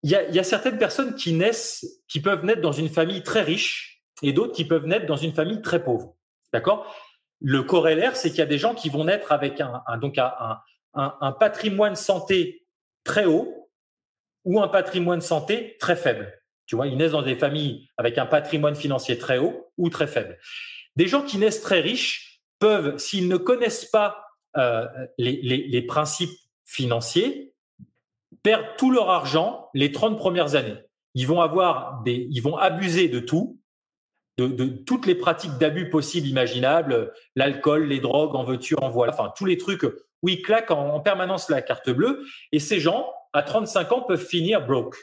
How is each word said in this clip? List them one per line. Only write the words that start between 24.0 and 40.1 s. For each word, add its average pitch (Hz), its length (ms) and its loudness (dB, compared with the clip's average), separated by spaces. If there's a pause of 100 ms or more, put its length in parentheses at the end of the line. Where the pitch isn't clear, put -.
euh, 120 300 2 (300)
les, 127 260 -2
les, 131 260 -2
les 120 140 0
principes 151 540 -4 (280)
financiers, 131 880 -2 (880)
perdre 214 240 4 (100)
tout 262 140 4
leur 226 200 4
argent 160 640 0
les 139 180 2
trente 220 260 0
premières 175 360 0
années. 113 240 0 (360)
Ils 127 120 0
vont 165 140 4
avoir 151 640 2
des, 123 280 -2
ils 127 100 -2
vont 127 160 0
abuser 180 520 2
de 123 120 -2
tout, - 400 -2 (800)
de, 127 80 2
de 127 200 -2
toutes 240 400 -2
les 185 80 6
pratiques 165 440 -2
d'abus 165 320 0
possibles, 151 380 0
imaginables, 127 840 2 (220)
l'alcool, 143 520 2
les 139 140 0
drogues, 143 360 0
en 131 80 -2
veux-tu, 127 320 -2
en 135 120 0
voilà, 120 240 2
enfin, 107 240 -4
tous 196 80 -8
les 180 120 4
trucs 185 260 -4 (400)